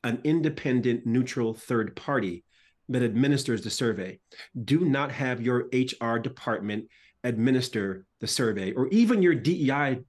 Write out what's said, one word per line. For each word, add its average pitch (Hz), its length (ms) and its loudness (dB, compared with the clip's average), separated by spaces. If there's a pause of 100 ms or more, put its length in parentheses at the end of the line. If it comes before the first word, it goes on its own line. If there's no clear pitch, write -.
an 120 220 -2
independent, 139 800 0
neutral 120 480 0
third 113 420 -2
party 101 480 -4 (460)
that 127 140 0
administers 123 600 2
the - 60 -6
survey. 95 500 -4 (460)
Do 147 160 4
not 139 320 0
have 127 280 -2
your 123 300 0
H 127 300 0
R 117 180 0
department 110 680 -4 (380)
administer 113 800 0 (140)
the 110 80 -6
survey, 101 460 0
or 127 160 0
even 220 320 4
your 175 120 6
D 151 340 2
E 135 40 2
I 135 380 0